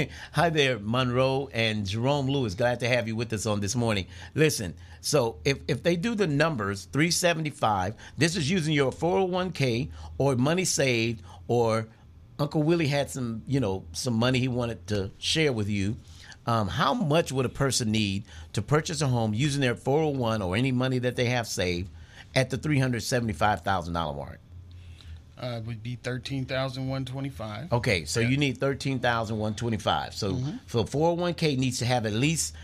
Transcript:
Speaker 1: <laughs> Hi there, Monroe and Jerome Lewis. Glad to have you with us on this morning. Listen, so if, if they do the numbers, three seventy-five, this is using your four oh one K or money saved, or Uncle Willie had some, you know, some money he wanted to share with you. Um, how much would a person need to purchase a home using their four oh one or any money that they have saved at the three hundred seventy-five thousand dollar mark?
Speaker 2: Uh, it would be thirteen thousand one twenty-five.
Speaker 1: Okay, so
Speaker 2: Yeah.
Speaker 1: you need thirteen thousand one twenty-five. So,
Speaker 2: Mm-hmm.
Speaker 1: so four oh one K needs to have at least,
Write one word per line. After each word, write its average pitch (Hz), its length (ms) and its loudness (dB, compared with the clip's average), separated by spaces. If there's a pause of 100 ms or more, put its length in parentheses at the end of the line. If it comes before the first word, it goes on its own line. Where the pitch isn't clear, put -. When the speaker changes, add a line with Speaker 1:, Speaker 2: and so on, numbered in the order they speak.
Speaker 1:
<laughs> - 300 -10
Hi 165 180 2
there, 139 260 2
Monroe 131 720 0
and 110 360 0
Jerome 127 400 2
Lewis. 131 260 0
Glad 120 280 0
to 127 60 0
have 117 200 2
you 113 80 -4
with 117 180 -4
us 107 140 -2
on 104 120 2
this 101 160 -2
morning. 110 300 0 (300)
Listen, 127 400 2 (260)
so 120 440 2
if, 139 120 2 (100)
if 127 140 -2
they 175 140 2
do 226 180 0
the 202 140 2
numbers, 139 680 0
three 151 160 4
seventy-five, 139 880 2 (240)
this 165 160 2
is 151 160 0
using 160 240 2
your 139 160 4
four 175 260 0
oh 190 80 4
one 180 260 -2
K 131 380 0 (300)
or 135 160 4
money 156 300 2
saved, 120 580 2 (240)
or 113 400 2 (500)
Uncle 151 240 0
Willie 165 240 4
had 139 240 0
some, 117 380 -4
you 135 120 2
know, 95 240 -2 (100)
some 123 200 -2
money 123 240 4
he 127 100 2
wanted 117 420 -4
to 104 280 -2
share 156 340 2
with 107 180 0
you. 101 280 0 (480)
Um, 110 240 0
how 139 240 2
much 165 400 2
would 131 120 0
a 110 40 0
person 120 420 0
need 104 320 2 (300)
to 110 80 0
purchase 156 400 0
a 147 60 2
home 113 260 2
using 139 260 0
their 123 160 2
four 135 260 0
oh 156 60 0
one 117 340 0
or 90 140 0
any 131 160 2
money 127 280 0
that 120 180 -2
they 127 80 2
have 120 200 0
saved 90 440 -2 (440)
at 131 160 2
the 139 60 -2
three 143 240 0
hundred 123 240 0
seventy-five 107 600 0
thousand 87 320 0
dollar 78 200 -2
mark? 69 240 -12 (1000)
Speaker 2:
Uh, 123 240 -6
it 110 40 -8
would 113 180 -8
be 120 140 -6
thirteen 127 480 -6
thousand 131 420 -4
one 135 160 -2
twenty-five. 127 680 -6
Speaker 1:
Okay, 107 320 2
so 113 160 0
Speaker 2:
Yeah. 117 80 2
Speaker 1:
you 135 80 2
need 139 220 2
thirteen 135 400 0
thousand 113 400 0
one 107 160 -2
twenty-five. 95 600 0
So, 101 200 -2
Speaker 2:
Mm-hmm. 131 160 -2 (160)
Speaker 1:
so 110 180 2
four 156 240 2
oh 175 60 2
one 175 180 0
K 151 240 0
needs 127 220 0
to 120 60 -2
have 120 200 2
at 107 80 0
least, 143 500 0